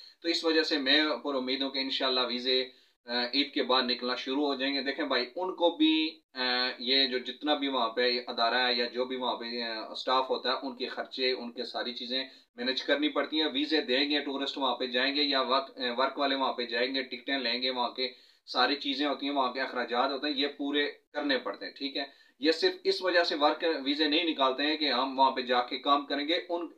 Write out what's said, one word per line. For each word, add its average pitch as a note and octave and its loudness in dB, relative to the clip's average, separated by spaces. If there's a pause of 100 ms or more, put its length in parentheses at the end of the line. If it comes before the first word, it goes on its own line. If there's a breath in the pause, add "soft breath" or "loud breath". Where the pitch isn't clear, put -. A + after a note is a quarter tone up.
(240 loud breath)
तो E3 -2
इस E3 0
वजह D#3+ 4
से D#3 0
मैं C#3 2
पर C#3+ -2
उम्मीद C3 -2
हूँ C3+ -4
कि C#3 -4
इंशाल्लाह C3 0
वीज़े, B2 0 (460 loud breath)
अ, A#2+ -2
ईद C#3+ 0
के C#3+ 0
बाद B2+ 2
निकलना B2 -2
शुरू C#3 -2
हो C#3 0
जाएंगे। C#3 -2
देखें C#3 -2
भाई, B2 0 (120)
उनको F3 0
भी, D#3 4 (260)
अ, C3 -6 (400)
ये C3+ 2
जो B2+ 0
जितना C3 -2
भी C#3 -2
वहाँ B2 0
पे B2 0
अदारा A#2 0
है B2 2
या A#2+ 2
जो A#2+ -2
भी B2+ -4
वहाँ B2 -2
पे, A#2+ -6
अ, A2+ -6
staff - 0
होता A#2+ -2
है, C3 2
उनके B2+ -6
खर्चे, B2+ -2
उनके A#2+ -6
सारी A#2 -6
चीज़ें C3 -6 (280 loud breath)
manage B2+ -2
करनी D3 2
पड़ती D3 -2
हैं। D#3 2
Visa D3 0
देंगे, C#3 2
tourist C3+ -4
वहाँ C3 0
पे B2+ -4
जाएंगे C3+ 0
या C#3 2
work, - 0
अ, B2+ -2
work C3 0
वाले C#3 2
वहाँ B2+ 0
पे A#2+ -2
जाएंगे, B2+ 0
टिकटें B2+ -4
लेंगे, B2 -2
वहाँ A#2+ -2
के B2+ -2 (380 loud breath)
सारी C3+ 2
चीज़ें C#3+ -2
होती C#3 -2
हैं, C#3+ -2
वहाँ C3 2
के C3 -4
अखराजात B2+ 0
होते C#3+ -4
हैं, D3 -2
ये C#3 0
पूरे C#3+ 0 (280)
करने C#3+ 0
पड़ते - -6
हैं, - -10
ठीक C#3 -8
है। C#3 -6 (340 loud breath)
ये D3 4
सिर्फ F3+ 0
इस F#3+ 2
वजह F3 4
से F3 -2
वर्क D3+ 2 (220)
visa D3 2
नहीं D#3+ 2
निकालते C3+ 2
हैं D3+ 0
कि D3+ 0
हम C3 0
वहाँ C3 6
पे B2+ -2
जाके B2 2
काम C#3+ 2
करेंगे, C#3+ 0 (140)
उन E3+ -4